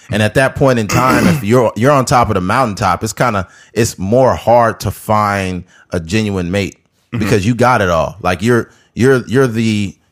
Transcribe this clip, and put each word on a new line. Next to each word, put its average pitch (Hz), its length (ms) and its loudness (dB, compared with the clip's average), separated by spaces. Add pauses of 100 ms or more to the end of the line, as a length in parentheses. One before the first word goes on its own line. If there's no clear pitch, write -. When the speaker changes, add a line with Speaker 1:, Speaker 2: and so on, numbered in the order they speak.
(100)
Speaker 1:
And 107 120 0
at 107 120 0
that 131 220 0
point 131 220 2
in 110 100 -2
time, 127 380 2
if 151 180 0
you're, 113 320 2
you're 127 160 2
on 131 140 2
top 120 220 2
of 107 60 0
the 95 60 -2
mountaintop, 98 640 -2
it's 110 80 -6
kinda, 107 360 -2 (260)
it's 113 240 -2
more 110 360 2
hard 113 460 2
to 104 100 -4
find 98 760 -2 (260)
a 92 100 -4
genuine 95 500 -4
mate 98 260 -4 (340)
Speaker 2:
Mm-hmm. 110 140 -4
Speaker 1:
because 101 220 0
you 123 80 0
got 120 260 2
it 95 80 0
all. 80 320 -2
Like, 90 220 -4
you're, 117 280 0 (220)
you're, 123 340 2
you're 131 200 2
the, 110 500 -2 (160)